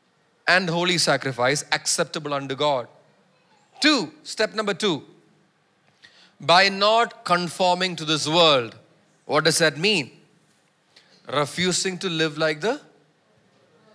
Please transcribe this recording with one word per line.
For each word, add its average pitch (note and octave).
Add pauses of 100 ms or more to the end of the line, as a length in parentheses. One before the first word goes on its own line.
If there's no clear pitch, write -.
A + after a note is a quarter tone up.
(460)
and F3+
holy E3+
sacrifice C3+
acceptable D#3
unto C#3
God. C3+ (920)
Two, C4 (100)
step -
number G#3
two, D#3+ (1400)
by F3+
not A3
conforming F3+
to D#3
this D3
world. D3+ (480)
What D3+
does D#3+
that D3+
mean? E3+ (1160)
Refusing F3
to F#3+
live D#3+
like D#3
the, G#3 (1200)